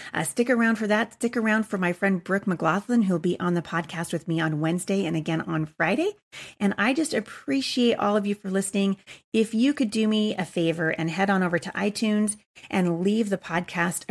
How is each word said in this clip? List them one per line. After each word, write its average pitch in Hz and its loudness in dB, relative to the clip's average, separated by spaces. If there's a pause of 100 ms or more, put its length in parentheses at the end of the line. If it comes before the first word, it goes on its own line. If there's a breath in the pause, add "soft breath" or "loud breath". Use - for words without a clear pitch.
(120 loud breath)
uh, 160 -2
stick 240 0
around 226 2
for 220 -2
that. 214 0
Stick 240 -4
around 220 2
for 208 -4
my 175 0
friend 190 0
Brooke 196 -2
McLaughlin, 190 2
who'll 185 2
be 175 0
on 180 0
the 170 0
podcast 170 -6
with 165 -4
me 165 0
on 156 0
Wednesday 180 0
and 165 -2
again 160 -2
on 160 -2
Friday. 220 -2 (400 loud breath)
And 202 2
I 220 2
just 294 -2
appreciate 247 0
all 208 2
of 202 -2
you 202 0
for 196 -8
listening. 196 0 (340 loud breath)
If 220 2
you 254 4
could 254 0
do 220 0
me 214 2
a 185 -2
favor 165 0
and 160 -2
head 190 0
on 190 4
over 170 2
to 185 -8
iTunes 208 0 (320 loud breath)
and 175 2
leave 208 2
the 185 0
podcast 175 -2